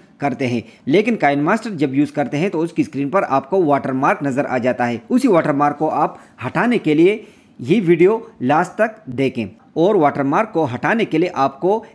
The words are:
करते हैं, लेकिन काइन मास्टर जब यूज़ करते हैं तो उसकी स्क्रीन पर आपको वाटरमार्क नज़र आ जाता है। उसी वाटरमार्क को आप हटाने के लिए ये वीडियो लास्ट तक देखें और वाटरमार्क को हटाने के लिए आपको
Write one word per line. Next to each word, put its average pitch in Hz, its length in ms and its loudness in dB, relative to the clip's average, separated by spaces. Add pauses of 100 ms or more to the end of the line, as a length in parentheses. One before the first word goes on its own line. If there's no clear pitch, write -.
(200)
करते 131 280 -2
हैं, 117 140 -2 (260)
लेकिन 208 280 2
काइन 143 260 0
मास्टर 220 300 -2
जब 139 240 -2
यूज़ 143 180 0
करते 147 240 -4
हैं 180 140 0
तो 170 80 -4
उसकी 165 240 -2
स्क्रीन 139 260 -6
पर 185 140 0
आपको 139 400 0
वाटरमार्क 143 600 0
नज़र 139 220 -2
आ 127 140 -4
जाता 123 260 0
है। 120 240 -4
उसी 254 180 2
वाटरमार्क 147 500 2
को 156 100 -2
आप 156 320 -2 (240)
हटाने 202 340 0
के 156 180 0
लिए 175 200 4 (440)
ये 156 220 2
वीडियो 175 340 4 (280)
लास्ट 156 300 0
तक 220 280 -2 (100)
देखें 127 340 -2 (320)
और 190 200 2
वाटरमार्क 147 560 0
को 165 120 0
हटाने 160 400 -2
के 156 120 -2
लिए 170 120 0 (160)
आपको 175 280 -2 (220)